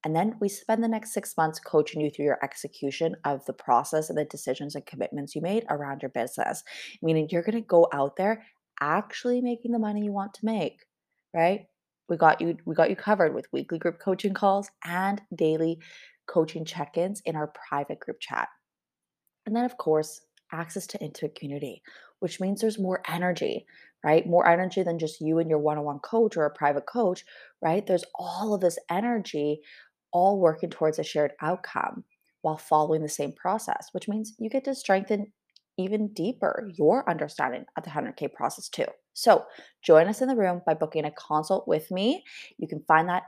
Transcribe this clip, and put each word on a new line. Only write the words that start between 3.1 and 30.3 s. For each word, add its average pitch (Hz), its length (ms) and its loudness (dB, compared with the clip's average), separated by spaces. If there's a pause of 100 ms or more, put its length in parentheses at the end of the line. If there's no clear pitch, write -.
of 139 200 -2
the - 80 -8
process 147 560 2
and 156 100 -2
the 147 60 0
decisions 143 500 -8
and 143 120 -12
commitments 143 480 -8
you 151 80 -4
made 208 260 -2
around 143 340 -4
your 135 60 -6
business, - 540 -4 (400)
meaning 160 280 2
you're 170 120 0
gonna 220 180 -2
go 170 320 8
out 139 240 0
there 214 280 0 (360)
actually 208 600 0
making 240 300 -4
the 233 60 0
money 208 240 -2
you 208 100 -2
want 196 220 -6
to - 120 -6
make, 214 400 -2 (480)
right? 175 320 2 (420)
We 165 80 0
got 160 240 6
you, 165 240 0
we 165 100 -4
got 165 160 4
you 190 60 -2
covered 190 380 2
with - 180 -8
weekly 160 260 -4
group 170 220 -2
coaching 190 340 0
calls 202 360 2 (140)
and 190 360 -2 (140)
daily 165 460 0 (460)
coaching 160 380 0
check-ins 175 640 -4
in 160 100 -2
our 151 160 -4 (160)
private 143 320 -6
group - 200 -10
chat. - 280 -6 (960)
And 214 80 -2
then, 240 100 0
of 247 120 -6
course, 156 460 0 (300)
access 165 360 -8
to - 120 -12
intimate 151 340 -8
community, 143 480 -10 (380)
which 175 200 -6
means 196 200 -2
there's 220 180 0
more 185 280 -2
energy, 175 600 -2 (360)
right? 156 240 4
More 170 220 6
energy 180 340 2
than 170 160 -2
just 160 220 -6
you 160 180 2
and 165 100 0
your 156 100 2
one-on-one 147 420 -2
coach 226 360 0
or 160 80 2
a 147 60 0
private 143 360 0
coach, 208 380 0 (380)
right? 180 240 0
There's 180 180 2 (100)
all 202 400 -4
of 185 60 -2
this 175 180 2 (120)
energy 170 680 -2 (520)
all 190 280 4